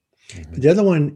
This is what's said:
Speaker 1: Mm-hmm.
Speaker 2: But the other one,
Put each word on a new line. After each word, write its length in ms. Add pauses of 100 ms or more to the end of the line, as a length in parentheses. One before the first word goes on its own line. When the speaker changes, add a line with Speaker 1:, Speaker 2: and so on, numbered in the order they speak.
(300)
Speaker 1:
Mm-hmm. 220
Speaker 2:
But 100
the 80
other 140
one, 320